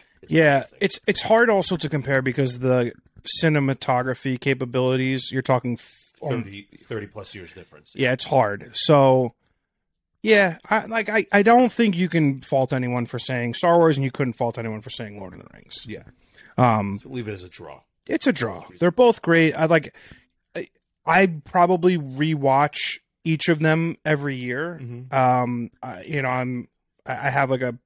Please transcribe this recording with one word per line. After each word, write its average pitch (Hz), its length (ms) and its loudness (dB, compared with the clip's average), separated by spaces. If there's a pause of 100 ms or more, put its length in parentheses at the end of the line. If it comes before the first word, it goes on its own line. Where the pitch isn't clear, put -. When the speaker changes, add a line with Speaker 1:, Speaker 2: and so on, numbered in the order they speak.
(220)
Speaker 1:
It's - 120 -18
Speaker 2:
Yeah, 151 260 4
Speaker 1:
amazing. - 220 -8
Speaker 2:
it's, - 260 -2
it's - 160 -2
hard 233 260 4
also 190 280 0
to 151 120 -6
compare 135 320 -2
because 127 380 -2
the 127 340 0 (500)
cinematography 131 960 -2
capabilities, 131 920 -2
you're 131 100 -2
talking 123 320 0
f-, - 220 -12 (260)
um, 127 220 -4
Speaker 1:
Thirty, 98 240 -16 (160)
thirty 104 240 -10
plus 98 260 -18
years 92 200 -18
difference. 78 420 -20
Speaker 2:
Yeah, 127 180 0
it's - 120 -6
hard. 107 480 -2
So, 131 600 4 (880)
yeah, 202 360 2 (120)
I, 208 160 0
like, 220 240 -6
I, 220 220 0
I 202 120 6
don't 240 280 6
think 220 240 0
you 180 140 2
can 143 320 2
fault 135 320 -2
anyone 123 340 -2
for 120 120 -10
saying 120 360 -4
Star 170 220 4
Wars, 160 200 6
and 135 60 -2
you 127 80 -2
couldn't 127 220 -4
fault 120 240 -4
anyone 110 240 -8
for 123 80 -18
saying 104 300 -12
Lord 92 140 -16
of - 60 -20
the - 140 -20
Rings. - 320 -18
Speaker 1:
Yeah. 104 180 -14 (540)
Speaker 2:
Um, 107 440 0
Speaker 1:
So - 60 -20
leave 123 220 -10
it 104 40 -10
as 90 120 -14
a 87 40 -20
draw. 73 300 -20 (260)
Speaker 2:
it's 311 220 -4
a 233 60 2
draw. 117 220 -6
Speaker 1:
That's 82 160 -16
reasonable. - 100 -20
Speaker 2:
They're 175 100 2
both 240 300 4
great. 165 320 4
I, 160 140 -2
like, 160 280 0 (580)
I, - 140 -10 (380)
I 185 220 4 (180)
probably 180 520 4
rewatch 139 1000 0 (260)
each 160 240 -2
of 160 140 2
them 160 420 0
every 143 320 -2
year. 131 480 -8
Speaker 1:
Mm-hmm. 123 320 -12
Speaker 2:
Um, 123 560 0 (100)
I, 92 200 -14
you 147 200 -6
know, 131 60 -4
I'm, 127 400 -6 (380)
I, 135 220 -6
I - 20 0
have, 135 200 0
like, 127 120 -2
a 120 240 -6